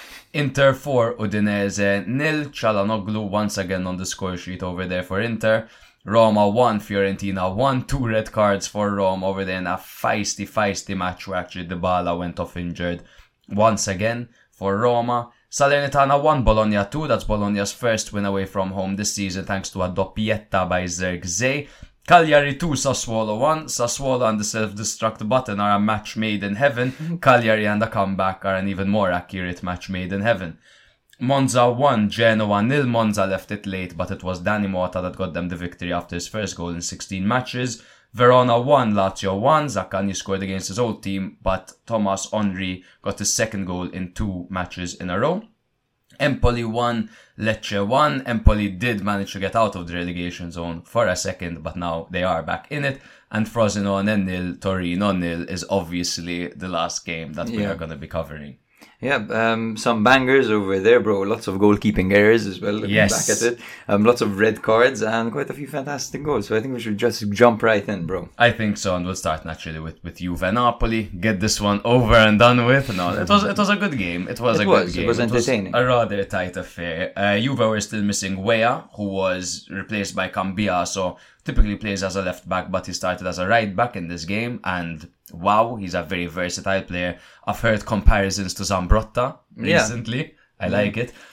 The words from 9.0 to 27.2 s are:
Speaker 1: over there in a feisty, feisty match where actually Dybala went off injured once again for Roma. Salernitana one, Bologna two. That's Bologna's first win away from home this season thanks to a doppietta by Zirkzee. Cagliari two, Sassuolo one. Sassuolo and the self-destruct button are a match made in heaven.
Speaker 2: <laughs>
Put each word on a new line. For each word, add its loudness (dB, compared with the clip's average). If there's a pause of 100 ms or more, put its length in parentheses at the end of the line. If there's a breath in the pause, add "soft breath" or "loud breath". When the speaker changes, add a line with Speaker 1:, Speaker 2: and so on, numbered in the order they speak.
Speaker 1:
over -2
there -4
in -6
a -4
feisty, -4
feisty -2
match -6
where -4
actually -8
Dybala -2
went -6
off -8
injured -4 (480 soft breath)
once 2
again -2 (220 soft breath)
for -2
Roma. 0 (200 soft breath)
Salernitana 2
one, 4
Bologna 2
two. -6
That's 0
Bologna's -2
first -2
win -2
away -2
from -4
home -4
this -4
season -4
thanks -4
to -6
a -2
doppietta -2
by 0
Zirkzee. -4 (400 loud breath)
Cagliari 6
two, -2
Sassuolo -2
one. 0
Sassuolo 0
and 0
the -4
self-destruct -4
button 0
are 2
a 2
match -2
made -2
in -4
heaven. -2
Speaker 2:
<laughs> -20